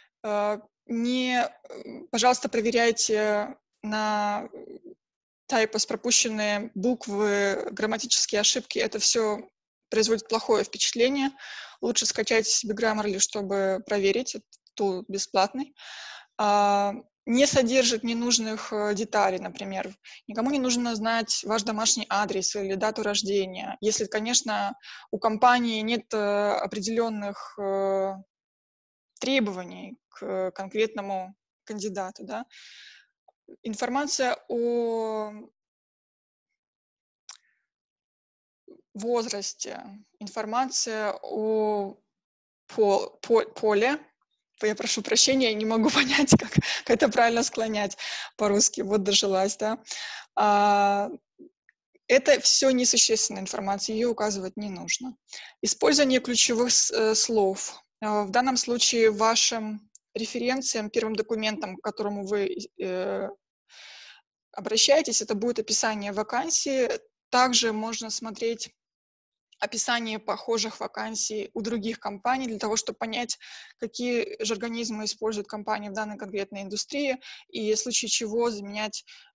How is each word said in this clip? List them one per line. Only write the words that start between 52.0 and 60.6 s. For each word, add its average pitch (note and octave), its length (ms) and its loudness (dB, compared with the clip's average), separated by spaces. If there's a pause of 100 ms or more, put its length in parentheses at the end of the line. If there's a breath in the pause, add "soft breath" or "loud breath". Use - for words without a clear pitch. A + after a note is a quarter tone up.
это C4 320 8
все - 300 6
несущественная A3+ 720 2
информация, G3 540 -4
ее A#3+ 140 2
указывать G#3 460 -2
не G#3 140 -8
нужно. F#3 440 -6 (480 loud breath)
Использование C4+ 580 4
ключевых A#3+ 520 2
с-, - 180 4
э, A3 240 2
слов. G3+ 640 0 (220)
Э, G#3+ 220 0
в G3 80 -4
данном B3 260 2
случае A#3 540 4
вашим A3 800 0 (240)
референциям, A#3 760 -2